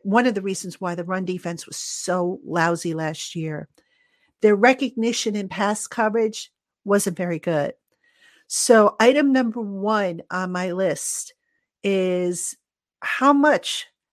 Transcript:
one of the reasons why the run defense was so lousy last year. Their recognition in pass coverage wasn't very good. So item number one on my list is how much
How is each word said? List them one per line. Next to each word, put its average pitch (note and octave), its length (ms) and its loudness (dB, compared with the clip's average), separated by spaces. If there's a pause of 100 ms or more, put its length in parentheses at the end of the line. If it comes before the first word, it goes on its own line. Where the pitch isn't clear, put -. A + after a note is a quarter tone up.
one A#3 240 2
of A3 80 0
the G3 80 -6
reasons F#3+ 360 -8
why F3 160 -4
the F3 80 -6
run F#3 220 -4
defense F3 400 -6
was - 100 -16
so F3+ 680 -4
lousy E3 480 0
last D#3+ 420 -8
year. D#3 320 -8 (720)
Their G#3 140 6
recognition A3+ 800 0
in G3 120 -6
pass G#3 400 -2
coverage A3 640 -2 (320)
wasn't G3+ 340 0
very F3 220 -4
good. D3+ 340 -2 (720)
So - 540 6
item C4+ 320 6
number A#3+ 300 2
one G3 680 -2
on F#3 220 -4
my F3+ 220 -4
list - 600 -4 (480)
is F3+ 760 -2 (460)
how C#4 320 2
much C#4+ 540 2 (260)